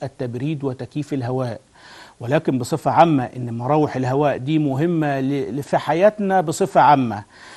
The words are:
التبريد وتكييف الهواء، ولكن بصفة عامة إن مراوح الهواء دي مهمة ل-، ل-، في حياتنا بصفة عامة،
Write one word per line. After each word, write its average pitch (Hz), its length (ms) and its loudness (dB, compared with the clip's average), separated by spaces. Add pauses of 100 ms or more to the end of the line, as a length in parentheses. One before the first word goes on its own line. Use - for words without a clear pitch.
التبريد 135 600 -6
وتكييف 135 500 -6
الهواء، 127 480 -4 (580)
ولكن 139 380 0
بصفة 135 340 -4
عامة 143 320 6
إن 120 340 -8
مراوح 143 380 0
الهواء 131 420 0
دي 147 220 0
مهمة 147 600 0
ل-، 135 360 -4
ل-، 143 80 -6
في - 140 -2
حياتنا 190 640 2
بصفة 170 400 0
عامة، 127 420 4 (340)